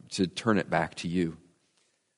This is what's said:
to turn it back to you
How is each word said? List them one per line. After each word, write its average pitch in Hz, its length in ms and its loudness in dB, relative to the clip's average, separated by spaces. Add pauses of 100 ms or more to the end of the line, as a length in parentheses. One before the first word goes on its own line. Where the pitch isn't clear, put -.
(100)
to 95 160 0
turn 107 320 2
it - 120 -2
back 82 260 0
to - 120 -6
you 85 280 0 (800)